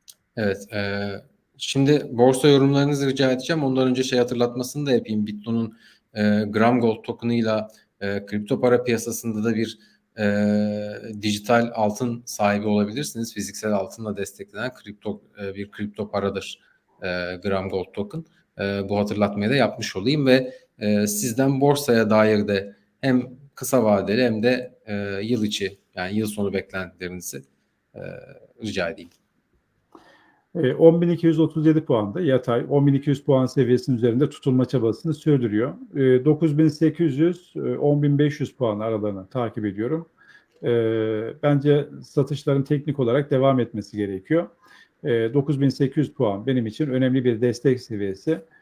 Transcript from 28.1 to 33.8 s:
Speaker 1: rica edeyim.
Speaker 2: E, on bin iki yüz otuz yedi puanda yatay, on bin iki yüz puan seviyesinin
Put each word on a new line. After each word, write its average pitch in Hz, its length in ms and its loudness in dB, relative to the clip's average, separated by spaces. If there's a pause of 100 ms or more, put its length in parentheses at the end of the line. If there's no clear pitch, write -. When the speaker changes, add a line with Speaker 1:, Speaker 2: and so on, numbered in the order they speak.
Speaker 1:
rica 92 280 -4
edeyim. 85 200 -16 (1400)
Speaker 2:
E, 147 200 0
on 165 260 8
bin 175 80 2
iki 165 180 0
yüz 160 140 4
otuz 156 260 0
yedi 156 180 4
puanda 113 360 0
yatay, 127 480 0
on 143 180 4
bin 139 80 6
iki 139 160 -2
yüz 139 140 -2
puan 131 220 2
seviyesinin 123 500 2